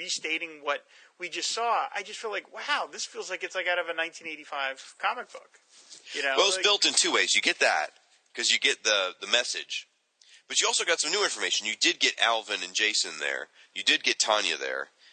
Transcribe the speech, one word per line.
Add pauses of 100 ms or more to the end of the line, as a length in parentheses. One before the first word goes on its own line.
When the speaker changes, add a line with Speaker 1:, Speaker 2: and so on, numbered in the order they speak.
Speaker 1:
restating
what (320)
we
just
saw.
I
just
feel
like,
wow,
this
feels
like
it's,
like,
out
of
a
nineteen
eighty-five
comic
book. (540)
You
know,
Speaker 2:
Well,
it's
Speaker 1:
like
Speaker 2:
built
in
two
ways.
You
get
that (420)
'cause
you
get
the,
the
message, (600)
but
you
also
got
some
new
information.
You
did
get
Alvin
and
Jason
there. (260)
You
did
get
Tanya
there, (240)